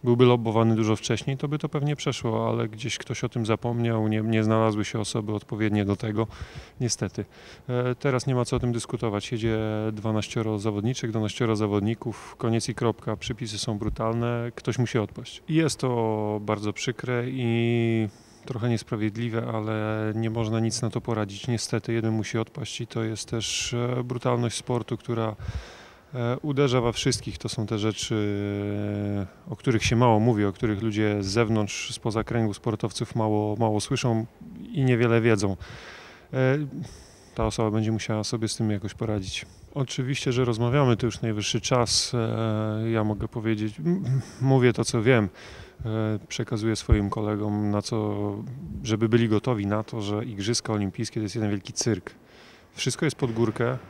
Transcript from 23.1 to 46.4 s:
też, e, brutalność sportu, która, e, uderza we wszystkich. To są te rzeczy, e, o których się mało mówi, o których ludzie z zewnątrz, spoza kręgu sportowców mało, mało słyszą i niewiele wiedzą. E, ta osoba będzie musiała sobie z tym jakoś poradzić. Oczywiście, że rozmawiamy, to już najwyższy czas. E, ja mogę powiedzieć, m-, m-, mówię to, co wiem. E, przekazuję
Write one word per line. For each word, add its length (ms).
też, 460
e, 300
brutalność 520
sportu, 400
która, 400
e, 280
uderza 380
we 120
wszystkich. 460
To 100
są 180
te 120
rzeczy, 380
e, 40
o 40
których 280
się 120
mało 240
mówi, 240
o 80
których 300
ludzie 380
z 60
zewnątrz, 680
spoza 300
kręgu 300
sportowców 600
mało, 420
mało 240
słyszą 460
i 120
niewiele 360
wiedzą. 360
E, 260
ta 120
osoba 240
będzie 220
musiała 320
sobie 240
z 80
tym 140
jakoś 240
poradzić. 520
Oczywiście, 580
że 120
rozmawiamy, 520
to 100
już 140
najwyższy 400
czas. 540
E, 760
ja 140
mogę 240
powiedzieć, 500
m-, 280
m-, 140
mówię 320
to, 120
co 180
wiem. 260
E, 320
przekazuję 480